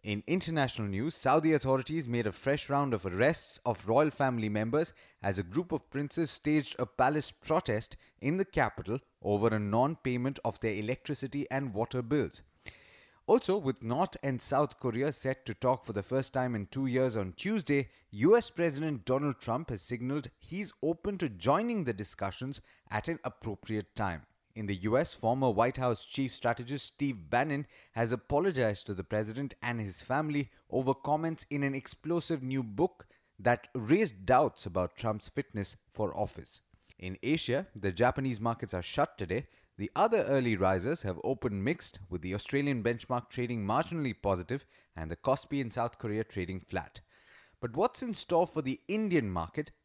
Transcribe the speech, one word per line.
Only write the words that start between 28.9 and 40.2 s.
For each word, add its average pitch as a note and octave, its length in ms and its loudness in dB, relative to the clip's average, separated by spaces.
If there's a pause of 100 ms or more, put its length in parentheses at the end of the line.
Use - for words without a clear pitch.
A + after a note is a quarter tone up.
the F2+ 80 -6
president A2 580 -2
and A#2+ 180 -2
his G2+ 220 -6
family D3 480 0 (220)
over C3 240 2
comments D#3+ 560 -2
in C#3+ 100 -2
an C#3 140 0
explosive D#3+ 680 -4
new C3 220 -2
book A2+ 420 -2 (320)
that A#2+ 380 4
raised A#2+ 500 2
doubts C3 400 6
about F2+ 300 0
Trump's G#2+ 340 -4
fitness - 460 -6 (180)
for G#2 240 -2
office. - 440 -6 (360)
In F#2 240 -8
Asia, C#3+ 540 0
the G2 160 0
Japanese B2 500 2
markets A#2 320 -2
are F2+ 80 -2
shut - 340 0
today. G2 300 -2 (320)
The G2+ 180 -4
other G#3+ 280 4